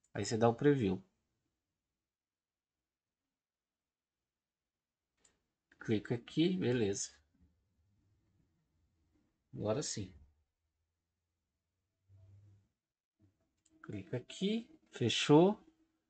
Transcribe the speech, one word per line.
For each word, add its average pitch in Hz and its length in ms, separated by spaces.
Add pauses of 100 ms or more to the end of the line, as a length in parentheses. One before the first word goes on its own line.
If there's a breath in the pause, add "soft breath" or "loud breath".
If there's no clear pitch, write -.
(120)
Aí 107 120
você 113 120
dá 113 120
o 117 60
preview. 123 460 (4000)
Clica 113 380
aqui, 170 400
beleza. 113 560 (2500)
Agora 120 280
sim. 95 300 (3750)
Clica 104 340
aqui, 208 520 (220)
fechou. 156 680 (540)